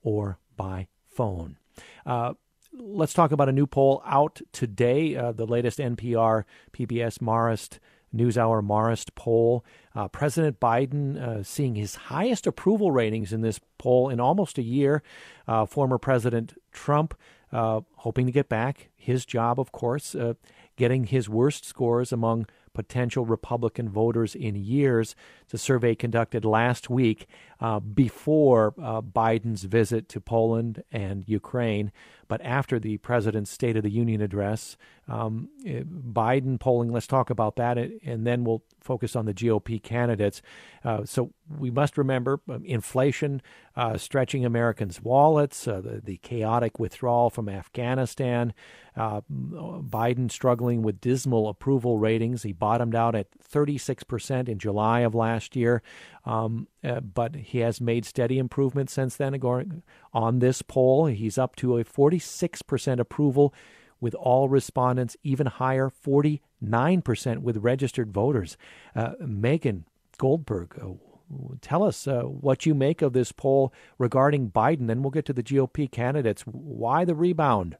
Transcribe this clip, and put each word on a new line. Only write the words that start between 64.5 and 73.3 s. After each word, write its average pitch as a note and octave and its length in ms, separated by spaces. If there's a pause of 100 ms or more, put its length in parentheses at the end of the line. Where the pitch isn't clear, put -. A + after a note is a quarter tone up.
even C#3 220
higher, C3 440
forty-nine C#3+ 1120
percent A#2 400
with A#2 140
registered B2 540
voters. G2+ 460 (380)
Uh, A#2 240
Megan A#2 640 (320)
Goldberg, C3 640
uh, G2 120 (680)
tell E3+ 220
us, - 240
uh, B2+ 140
what C3+ 440
you D#3 80
make C#3+ 300
of C3+ 100
this B2 180